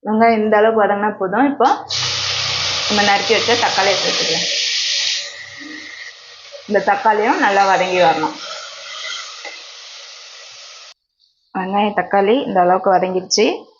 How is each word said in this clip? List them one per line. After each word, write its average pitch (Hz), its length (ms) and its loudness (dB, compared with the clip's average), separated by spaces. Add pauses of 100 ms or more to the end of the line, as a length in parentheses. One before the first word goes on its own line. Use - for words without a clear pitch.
வெங்காயம் 220 340 4
இந்த 214 160 2
அளவுக்கு 220 240 4
வதங்கினா 202 280 2 (100)
போதும். 208 320 2
இப்போ 277 160 4 (1200)
நம்ம 208 200 2
நறுக்கி 202 280 2
வச்ச 226 280 2
தக்காளியை 196 380 2
சேர்த்துக்கலாம். - 440 -2 (2250)
இந்த 196 220 2
தக்காளியும் 214 560 2
நல்லா 196 260 4
வதங்கி 180 340 2
வரணும். 156 300 2 (3250)
வெங்காயம், 202 420 0
தக்காளி 202 360 2 (100)
இந்த 190 200 2
அளவுக்கு 185 300 2
வதங்கிடுச்சு. 185 520 0 (320)